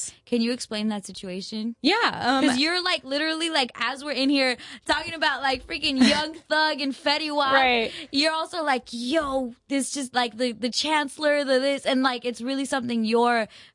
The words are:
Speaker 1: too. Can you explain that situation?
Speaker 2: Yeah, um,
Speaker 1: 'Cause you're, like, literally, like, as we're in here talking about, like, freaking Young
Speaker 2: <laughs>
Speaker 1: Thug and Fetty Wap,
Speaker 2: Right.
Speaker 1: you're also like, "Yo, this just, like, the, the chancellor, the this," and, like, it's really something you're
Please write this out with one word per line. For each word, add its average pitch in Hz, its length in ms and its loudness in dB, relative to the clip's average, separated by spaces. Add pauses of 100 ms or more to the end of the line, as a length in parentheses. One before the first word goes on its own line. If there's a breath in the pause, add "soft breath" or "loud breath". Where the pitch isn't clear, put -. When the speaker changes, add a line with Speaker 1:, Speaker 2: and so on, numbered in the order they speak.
Speaker 1:
too. - 60 -12 (120 loud breath)
Can 240 160 0
you 233 120 0
explain 214 360 -4
that 208 160 -4
situation? 202 800 -8
Speaker 2:
Yeah, 339 140 4 (260)
um, 262 260 4
Speaker 1:
'Cause 247 100 4
you're, 339 240 0
like, 339 220 -2
literally, 320 460 -2
like, 269 280 0
as 254 240 -4
we're 294 100 -6
in 262 180 2
here 262 260 2 (300 loud breath)
talking 311 260 -2
about, 294 300 0
like, 269 240 0
freaking 285 420 2
Young 302 260 2
Speaker 2:
<laughs> - 140 -20
Speaker 1:
Thug 302 320 2
and 269 140 -2
Fetty 302 360 -2
Wap, 277 220 2
Speaker 2:
Right. 247 400 4 (180)
Speaker 1:
you're 302 220 2
also 330 320 -4
like, 262 260 0
"Yo, 262 640 -2 (160)
this 269 240 -2
just, 277 220 -8
like, 240 240 0
the, 247 140 0
the 220 180 -4
chancellor, 294 720 0
the 262 160 4
this," 277 240 0
and, 262 180 2
like, 247 220 0
it's 240 160 -4
really 269 240 -2
something 240 400 -2
you're 233 440 4 (260 loud breath)